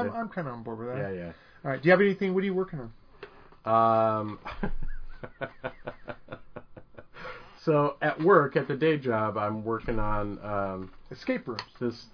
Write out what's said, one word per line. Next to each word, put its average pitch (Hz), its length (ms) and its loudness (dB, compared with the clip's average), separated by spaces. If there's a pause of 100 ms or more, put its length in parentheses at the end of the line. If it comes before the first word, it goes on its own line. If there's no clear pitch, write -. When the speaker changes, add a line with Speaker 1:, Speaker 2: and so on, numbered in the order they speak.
Speaker 1:
kinda. 226 120 -4
Speaker 2:
I'm 226 100 -4
kinda 160 220 -4
on 117 140 -10
board 113 160 -8
with 120 80 -6
that. 127 100 -6
Speaker 1:
Yeah, 98 140 -4
yeah. 85 200 -8 (320)
Speaker 2:
All 143 60 -2
right. 131 100 -2
Do 127 60 2
you 175 60 10
have 185 80 8
anything? 190 340 2
What 190 80 2
are 196 40 -2
you 190 80 -2
working 180 260 -4 (840)
on? 113 540 4
Speaker 1:
Um, 107 200 -6 (840)
<laughs> - 280 -10 (2000)
so 147 380 2
at 151 220 0
work, 165 340 6
at 139 120 0
the 139 80 -2
day 151 200 4
job, 110 400 0
I'm 107 280 -2
working 110 340 -2
on, 104 440 0
um, 98 480 -4 (200)
Speaker 2:
Escape - 360 -4
rooms. 113 140 -6 (200)
Speaker 1:
this, 117 340 -4